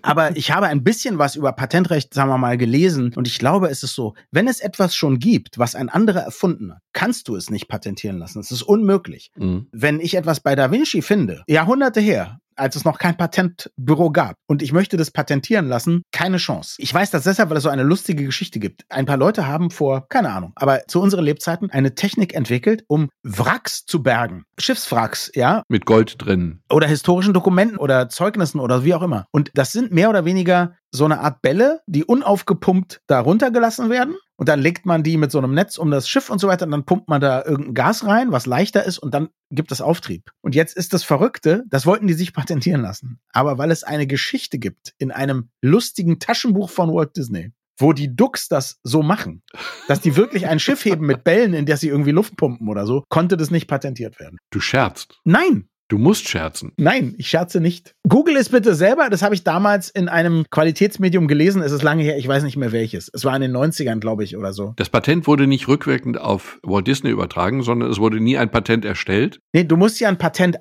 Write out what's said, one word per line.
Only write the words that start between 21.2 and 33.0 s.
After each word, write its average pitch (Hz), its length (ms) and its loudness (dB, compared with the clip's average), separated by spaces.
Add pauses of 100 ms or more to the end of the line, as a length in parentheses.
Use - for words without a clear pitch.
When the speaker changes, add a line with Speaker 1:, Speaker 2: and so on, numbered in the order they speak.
Speaker 1:
Lebzeiten 165 460 -2
eine 135 240 2
Technik 202 400 -2
entwickelt, 131 540 0
um 151 220 0 (120)
Wracks 113 640 -4
zu 160 160 -2
bergen. 117 420 -2 (160)
Schiffswracks, - 760 -2
ja? 143 320 2
Speaker 2:
Mit 110 180 -2
Gold 110 320 4
drin. 87 440 -2 (100)
Speaker 1:
Oder 156 160 6
historischen 180 480 2
Dokumenten 190 420 2
oder 131 320 0
Zeugnissen 185 500 -2
oder 127 240 0
wie 170 120 2
auch 160 80 -4
immer. 120 260 -4
Und 147 240 0
das 135 180 0
sind 226 200 -4
mehr 180 180 4
oder 190 160 2
weniger 175 520 0 (120)
so 139 160 0
eine 151 140 2
Art 139 240 -2
Bälle, 233 420 2
die 156 200 -2
unaufgepumpt 196 1000 0